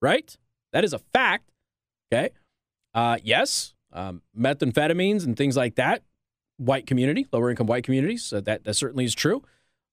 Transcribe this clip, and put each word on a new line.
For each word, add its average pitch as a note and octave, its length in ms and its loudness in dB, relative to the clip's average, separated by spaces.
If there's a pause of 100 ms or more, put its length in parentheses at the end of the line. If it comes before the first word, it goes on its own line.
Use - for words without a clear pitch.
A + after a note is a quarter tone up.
Right? F#3+ 360 0 (360)
That D3+ 100 2
is G#3+ 100 0
a B2+ 60 -4
fact, - 540 0 (600)
okay? C#3+ 180 2 (640)
Uh, A#2 300 2
yes, - 520 0 (180)
um, F2+ 300 -10 (140)
methamphetamines D#3 880 2
and A#2+ 120 -2
things C#3 200 0
like B2 200 0
that, E3 260 0 (540)
white C3 320 0
community, C3+ 420 0
lower B2 200 0
income A#2 180 -2
white B2 160 -2
communities, D3 400 -2
so G#2 160 -6
that, G#2 240 -4
that G#2 100 -4
certainly B2+ 300 -2
is A#2 100 -2
true. G#3+ 300 -4 (480)